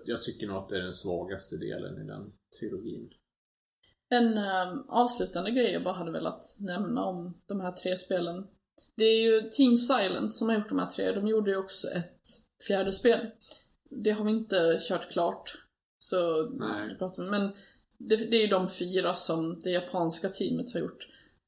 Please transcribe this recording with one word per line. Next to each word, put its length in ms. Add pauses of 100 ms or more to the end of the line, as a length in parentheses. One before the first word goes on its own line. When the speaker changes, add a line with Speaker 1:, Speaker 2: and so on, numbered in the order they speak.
Speaker 1:
jag 160
tycker 260
nog 100
att 120
det 80
är 40
den 120
svagaste 640
delen 440
i 60
den 260 (260)
trilogin. 500 (1000)
Speaker 2:
En, 280
ehm, 520
avslutande 600
grej 200
jag 120
bara 100
hade 180
velat 320 (160)
nämna 460
om 400
de 140
här 120
tre 260
spelen. 500 (480)
Det 100
är 160
ju 280
Team 280
Silent 560
som 160
har 60
gjort 140
de 100
här 100
tre. 220
De 160
gjorde 240
ju 60
också 300
ett 340 (460)
fjärde 240
spel. 360 (640)
Det 220
har 140
vi 60
inte 500
kört 300
klart. 460 (400)
Så 520
Speaker 1:
Nej. 400
Speaker 2:
det 60
pratar 280
vi, 60
men 220 (460)
det, 180 (160)
det 60
är 40
ju 60
de 220
fyra 440
som 460
det 120
japanska 580
teamet 440
har 60
gjort. 280 (400)